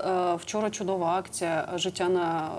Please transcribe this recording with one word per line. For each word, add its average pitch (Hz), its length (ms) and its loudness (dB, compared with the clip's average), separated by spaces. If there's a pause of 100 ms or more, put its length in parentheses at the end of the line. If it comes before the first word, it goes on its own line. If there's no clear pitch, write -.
(340)
е, - 20 2
вчора 214 340 -2
чудова 180 480 0
акція 170 580 -2
"Життя 180 340 0
на 165 500 2